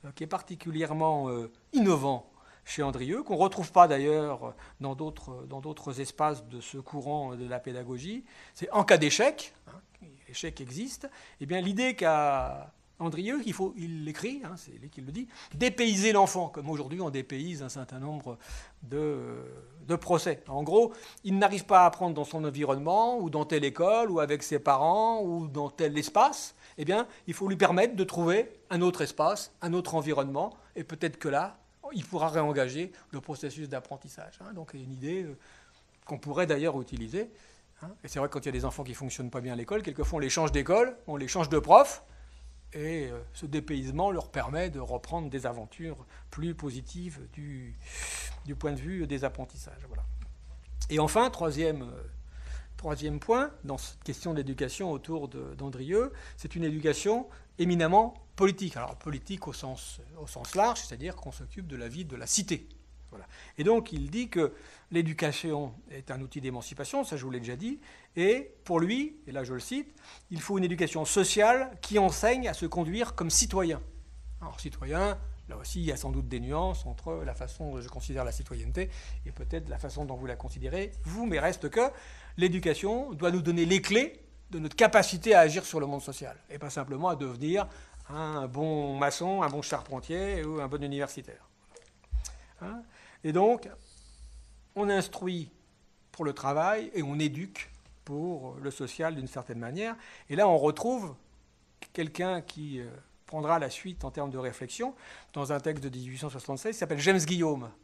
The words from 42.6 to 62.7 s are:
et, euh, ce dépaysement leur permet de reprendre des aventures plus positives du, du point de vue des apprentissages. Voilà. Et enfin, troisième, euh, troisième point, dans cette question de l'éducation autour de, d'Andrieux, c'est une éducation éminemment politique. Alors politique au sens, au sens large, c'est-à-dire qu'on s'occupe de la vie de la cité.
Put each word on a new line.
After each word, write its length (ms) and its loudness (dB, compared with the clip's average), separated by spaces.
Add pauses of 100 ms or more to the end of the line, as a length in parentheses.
et, 380 -4
euh, 80 -8 (140)
ce 120 -12
dépaysement 640 -2
leur 220 -2
permet 400 -2
de 80 -8
reprendre 500 -4
des 160 -6
aventures 640 -8 (240)
plus 240 -4
positives 640 -10 (120)
du, 460 -12 (680)
du 100 -8
point 160 -2
de 80 -4
vue 260 -4
des 180 -4
apprentissages. 640 -8
Voilà. 160 -6 (880)
Et 80 2
enfin, 320 4
troisième, 540 0
euh, 200 -12 (760)
troisième 420 -4
point, 320 2 (120)
dans 140 -6
cette 260 -12
question 280 -6
de 60 0
l'éducation 540 -4
autour 360 -6
de, 260 -12
d'Andrieux, 600 -2 (240)
c'est 180 -10
une 80 -2
éducation 640 2 (320)
éminemment 560 6 (200)
politique. 400 4
Alors 200 -6
politique 520 -8
au 60 -8
sens, 480 -10 (180)
au 60 -12
sens 300 -10
large, 240 6
c'est-à-dire 360 -10
qu'on 160 -12
s'occupe 360 -12
de 80 -10
la 120 -8
vie 180 -8
de 100 -10
la 100 -10
cité. 420 0 (440)